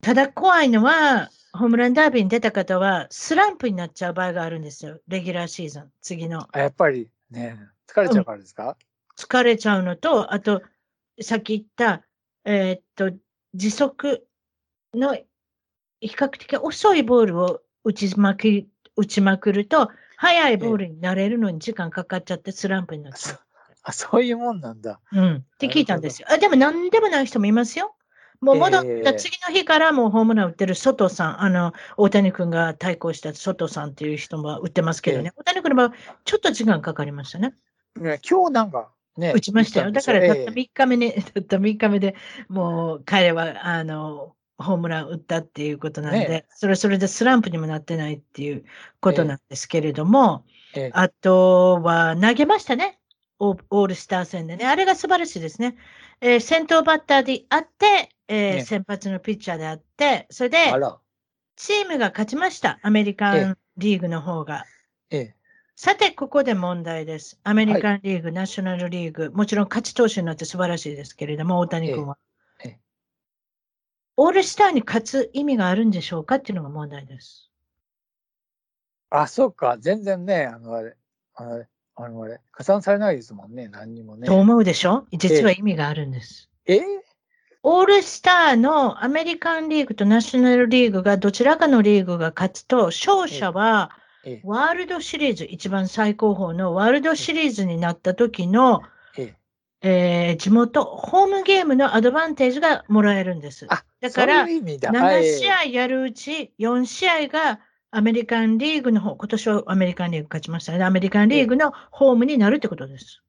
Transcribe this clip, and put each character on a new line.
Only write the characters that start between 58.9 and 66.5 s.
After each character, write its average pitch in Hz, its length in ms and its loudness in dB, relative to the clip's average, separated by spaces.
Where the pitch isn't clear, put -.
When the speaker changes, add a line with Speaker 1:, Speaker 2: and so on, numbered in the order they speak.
Speaker 1:
の 190 80 -6
ピ 214 140 -6
ッ 208 60 -8
チ 190 120 -8
ャ 165 40 -4
ー - 40 -8
で 156 80 -8
あ 156 60 -8
っ 156 40 -12
て、 262 540 -2
そ 247 140 -6
れ 247 40 -2
で、 311 80 0
Speaker 2:
あ 294 200 2
ら。 139 220 -4
Speaker 1:
チ - 180 -6
ー 403 140 -2
ム 320 120 -4
が 208 100 0
勝 208 200 -6
ち 254 60 -8
ま 349 140 -2
し - 100 -14
た。 - 220 -4
ア 208 80 -4
メ 214 140 4
リ 202 120 -4
カ 202 200 0
ン 190 220 0
リ 196 200 0
ー 170 40 -4
グ 175 80 -4
の 165 120 -6
方 160 220 -6
が。 151 220 -12
Speaker 2:
え 156 60 -6
え。 - 20 -4
え 127 40 -6
え。 110 120 -16
Speaker 1:
さ 370 180 0
て、 392 160 0
こ 277 200 -10
こ 285 140 2
で 233 120 0